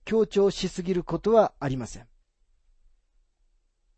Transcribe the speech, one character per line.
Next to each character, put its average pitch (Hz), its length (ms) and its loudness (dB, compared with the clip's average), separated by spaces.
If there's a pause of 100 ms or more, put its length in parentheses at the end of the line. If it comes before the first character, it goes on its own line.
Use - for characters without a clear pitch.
強 214 220 2
調 202 240 2
し 185 180 -6
す 180 140 -10
ぎ 185 100 -2
る 175 100 -2
こ 165 140 -4
と 214 160 0
は 214 260 4
あ 143 80 -6
り 131 100 -4
ま 117 100 -8
せ - 120 -16
ん。 - 80 -20 (1900)